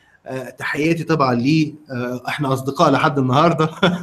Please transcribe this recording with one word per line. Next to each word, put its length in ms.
آه، 240
تحياتي 540
طبعا 300
ليه، 400
آه، 380
احنا 240
اصدقاء 380
لحد 280
النهارده، 480